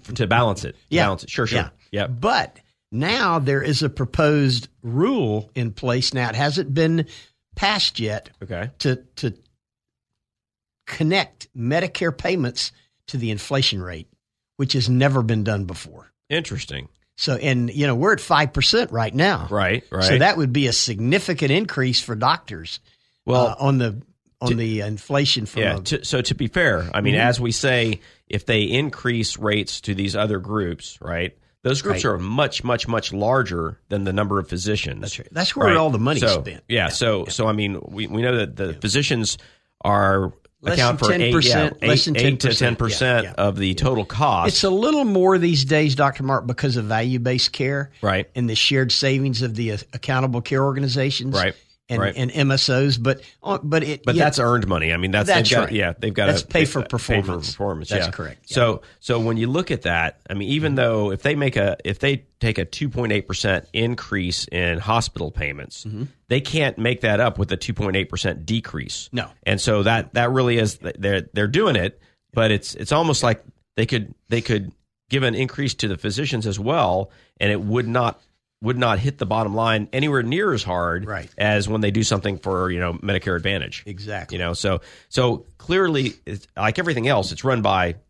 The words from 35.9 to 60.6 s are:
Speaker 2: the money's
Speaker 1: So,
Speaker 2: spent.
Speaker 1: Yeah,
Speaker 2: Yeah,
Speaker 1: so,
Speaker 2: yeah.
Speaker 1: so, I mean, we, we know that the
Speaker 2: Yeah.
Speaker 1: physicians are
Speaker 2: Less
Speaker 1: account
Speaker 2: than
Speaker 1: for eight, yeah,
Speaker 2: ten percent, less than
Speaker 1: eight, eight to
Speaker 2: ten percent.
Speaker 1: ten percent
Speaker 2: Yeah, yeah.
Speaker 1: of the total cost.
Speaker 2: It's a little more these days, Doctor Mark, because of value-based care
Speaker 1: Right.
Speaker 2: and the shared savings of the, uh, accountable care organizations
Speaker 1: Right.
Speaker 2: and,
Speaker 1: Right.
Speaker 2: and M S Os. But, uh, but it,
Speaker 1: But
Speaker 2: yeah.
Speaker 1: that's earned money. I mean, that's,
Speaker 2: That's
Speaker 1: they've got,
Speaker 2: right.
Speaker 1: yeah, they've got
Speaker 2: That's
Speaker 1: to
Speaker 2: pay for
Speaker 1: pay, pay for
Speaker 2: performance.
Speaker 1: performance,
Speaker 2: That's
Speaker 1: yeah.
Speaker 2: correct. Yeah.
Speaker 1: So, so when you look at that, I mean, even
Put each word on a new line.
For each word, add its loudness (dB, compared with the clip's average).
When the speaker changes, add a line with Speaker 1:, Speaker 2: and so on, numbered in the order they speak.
Speaker 2:
the 0
money's 0
Speaker 1:
So, 4
Speaker 2:
spent. -12
Speaker 1:
Yeah, 0
Speaker 2:
Yeah, 0
Speaker 1:
so, 0
Speaker 2:
yeah. -8
Speaker 1:
so, 0
I 2
mean, -2
we, -8
we -2
know 2
that -4
the -4
Speaker 2:
Yeah. -12
Speaker 1:
physicians 0
are 2
Speaker 2:
Less 0
Speaker 1:
account 4
Speaker 2:
than 4
Speaker 1:
for 6
eight, 2
yeah, 4
Speaker 2:
ten 4
percent, 4
less 4
than 2
Speaker 1:
eight, 2
eight 4
to 2
Speaker 2:
ten 4
percent. 2
Speaker 1:
ten 2
percent 2
Speaker 2:
Yeah, -12
yeah. 2
Speaker 1:
of 0
the 0
total 0
cost. 2
Speaker 2:
It's 2
a 2
little 2
more 4
these 4
days, 4
Doctor 2
Mark, -2
because -2
of -2
value-based 0
care -4
Speaker 1:
Right. 0
Speaker 2:
and -2
the -2
shared 2
savings 0
of -4
the, -2
uh, -4
accountable -2
care 0
organizations 0
Speaker 1:
Right. 2
Speaker 2:
and, 0
Speaker 1:
Right. 0
Speaker 2:
and -2
M 2
S 2
Os. 2
But, 0
uh, -2
but 0
it, -6
Speaker 1:
But 2
Speaker 2:
yeah. 4
Speaker 1:
that's 2
earned 2
money. 0
I 0
mean, -2
that's, 2
Speaker 2:
That's 4
Speaker 1:
they've 4
got, 4
Speaker 2:
right. -6
Speaker 1:
yeah, 0
they've -2
got 2
Speaker 2:
That's 2
Speaker 1:
to -14
Speaker 2:
pay 4
for -2
Speaker 1:
pay, -6
pay -
for -14
Speaker 2:
performance. -2
Speaker 1:
performance, -6
Speaker 2:
That's 0
Speaker 1:
yeah. -4
Speaker 2:
correct. -12
Yeah. -10
Speaker 1:
So, 2
so 0
when 0
you 0
look -2
at -4
that, -2
I -8
mean, -4
even 0